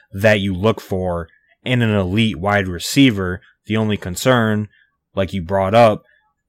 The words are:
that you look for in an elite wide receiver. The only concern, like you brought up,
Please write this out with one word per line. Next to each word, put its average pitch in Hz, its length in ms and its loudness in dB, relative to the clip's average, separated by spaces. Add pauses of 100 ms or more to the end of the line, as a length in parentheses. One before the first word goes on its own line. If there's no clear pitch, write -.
(120)
that 107 280 2
you 98 140 -2
look 101 260 0
for 90 480 -6 (360)
in 123 160 0
an 117 140 2
elite 101 460 0
wide 101 260 0
receiver. 92 760 0 (260)
The 107 100 -2
only 107 200 0
concern, 107 680 -2 (480)
like 98 180 -4
you 98 80 -6
brought 95 340 -2
up, 113 280 4 (460)